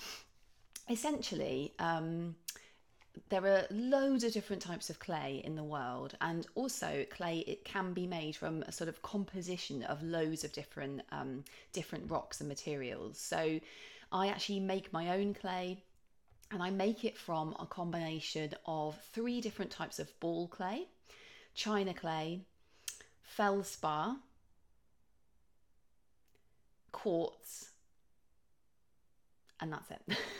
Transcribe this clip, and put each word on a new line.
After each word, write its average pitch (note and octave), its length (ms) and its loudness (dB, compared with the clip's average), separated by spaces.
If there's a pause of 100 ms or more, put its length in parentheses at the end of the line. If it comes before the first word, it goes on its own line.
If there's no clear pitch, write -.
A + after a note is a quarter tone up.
(880)
essentially, A3+ 880 0
um, E3 600 2 (880)
there F#3+ 180 4
are G3 240 8
loads C4 540 6
of A#3 80 6
different G3+ 300 0
types E3+ 280 -4
of D#3+ 80 -6
clay C#3 460 -2
in D#3 120 -2
the D#3 100 -4
world, C3+ 560 -2
and E3 340 0
also D#3 540 0
clay, E3+ 300 0
it - 260 -4
can F#3+ 260 0
be F3+ 160 0
made D#3 300 -2
from D#3+ 240 0
a - 100 -4
sort - 160 -2
of E3 140 -6
composition F3+ 840 -2
of D3 200 -2
loads D#3+ 420 2
of D3 80 -6
different, C#3 480 -6 (100)
um, C3+ 320 -4 (300)
different - 360 -4
rocks - 300 -2
and D3 80 -4
materials. C#3 720 -4
So D#3+ 400 2 (500)
I F#3+ 200 4
actually G3+ 320 0
make F#3+ 320 0
my F3 240 4
own G3+ 160 4
clay, F#3 500 -2 (680)
and G3+ 100 0
I F3+ 80 4
make G3+ 340 4
it - 140 0
from D#3 420 0
a - 60 -4
combination D#3+ 880 -2 (140)
of D3+ 340 0 (120)
three A#3+ 280 2
different G#3 300 -2
types - 260 -6
of D3+ 220 -6
ball E3+ 280 0
clay, G3+ 400 -4 (680)
china G3+ 360 2
clay, E3 540 -2 (800)
feldspar, G3 920 2 (2750)
quartz, - 800 -2 (1900)
and D#3+ 140 -4
that's - 160 -8
it. - 280 -2 (220)